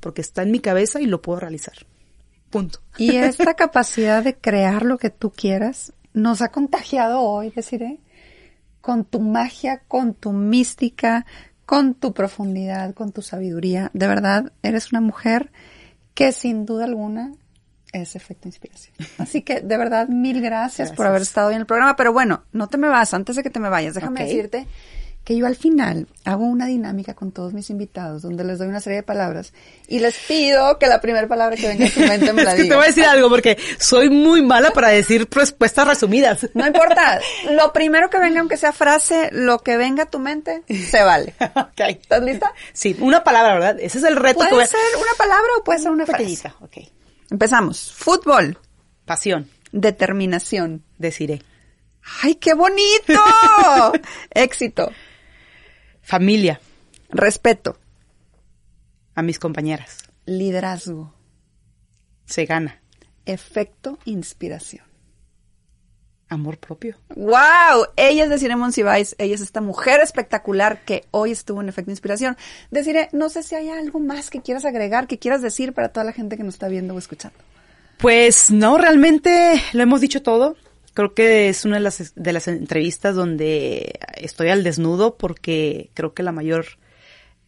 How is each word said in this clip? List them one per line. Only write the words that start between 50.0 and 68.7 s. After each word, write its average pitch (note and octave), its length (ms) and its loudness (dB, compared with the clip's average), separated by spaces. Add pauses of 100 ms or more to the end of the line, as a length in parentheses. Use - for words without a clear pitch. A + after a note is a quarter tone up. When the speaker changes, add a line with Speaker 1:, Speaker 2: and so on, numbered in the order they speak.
Speaker 1:
Desiree. D#3 420 -6 (800)
Speaker 2:
¡Ay, D4+ 120 2
qué D#4+ 180 2
bonito! G4+ 680 4 (420)
Speaker 1:
<laughs> C4 640 2
Speaker 2:
Éxito. B3 600 -2 (1120)
Speaker 1:
Familia. F#3+ 580 0 (480)
Speaker 2:
Respeto. - 720 0 (1400)
Speaker 1:
A E3 80 -6
mis E3 160 -4
compañeras. D#3 600 -8 (280)
Speaker 2:
Liderazgo. F#3 880 -8 (1120)
Speaker 1:
Se - 180 -6
gana. D#3+ 380 -6 (420)
Speaker 2:
Efecto G#3+ 800 -10
inspiración. F3 800 -12 (1400)
Speaker 1:
Amor D3+ 300 -8
propio. - 380 -14 (180)
Speaker 2:
¡Guau! C#4 720 4 (100)
Ella D4+ 280 4
es D4 60 0
Desiree C4 260 -2
Monsiváis. G#3 640 0